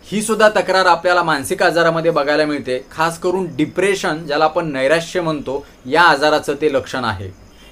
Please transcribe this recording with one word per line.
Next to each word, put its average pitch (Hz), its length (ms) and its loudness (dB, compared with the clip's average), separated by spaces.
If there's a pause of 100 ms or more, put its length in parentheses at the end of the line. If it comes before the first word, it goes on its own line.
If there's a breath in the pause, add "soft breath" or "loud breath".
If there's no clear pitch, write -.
(120)
ही 208 100 -2
सुद्धा 214 280 2
तक्रार 185 360 0
आपल्याला 180 380 2
मानसिक 165 400 -2
आजारामध्ये 165 480 2
बघायला 151 340 2
मिळते. 127 400 -4 (120)
खास 165 220 -2
करून 180 360 -2
डिप्रेशन, 170 680 -2
ज्याला 147 180 0
आपण 160 280 0
नैराश्य 156 500 0
म्हणतो, 143 440 -6 (200 loud breath)
या 143 160 2
आजाराचं 151 600 4
ते 151 120 2
लक्षण 131 300 -2
आहे. 101 260 -4 (420 loud breath)